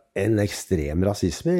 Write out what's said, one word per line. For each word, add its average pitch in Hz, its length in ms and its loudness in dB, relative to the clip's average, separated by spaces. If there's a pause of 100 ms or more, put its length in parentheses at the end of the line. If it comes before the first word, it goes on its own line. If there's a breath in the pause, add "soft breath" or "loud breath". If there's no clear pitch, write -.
(160)
en 104 240 2
ekstrem 85 640 0
rasisme, 98 560 0